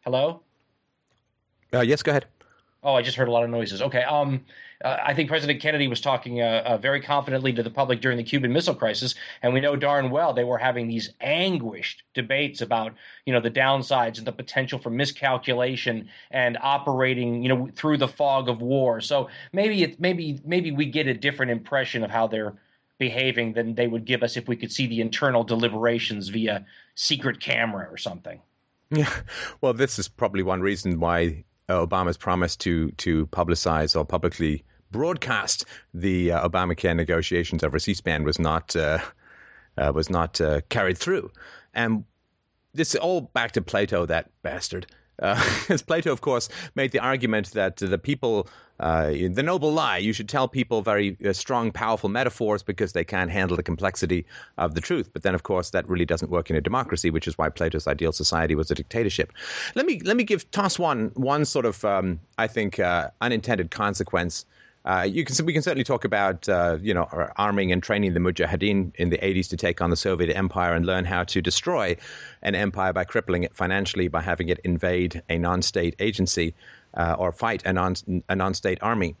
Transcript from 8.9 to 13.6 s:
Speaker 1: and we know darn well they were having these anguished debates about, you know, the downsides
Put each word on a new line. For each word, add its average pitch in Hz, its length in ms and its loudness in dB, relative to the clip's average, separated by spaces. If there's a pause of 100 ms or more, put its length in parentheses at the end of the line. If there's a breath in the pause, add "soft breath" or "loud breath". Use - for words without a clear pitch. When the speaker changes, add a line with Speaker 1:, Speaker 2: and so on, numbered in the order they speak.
Speaker 1:
and 120 120 2
we 131 80 4
know 143 160 2
darn 143 320 2
well 147 240 2
they 120 100 2
were 120 140 0
having 123 320 0
these 113 200 -4 (120)
anguished 143 840 -2 (100)
debates 135 460 -2
about, 110 340 -2 (320 loud breath)
you 135 60 -2
know, 123 80 6
the 117 100 0
downsides 131 680 2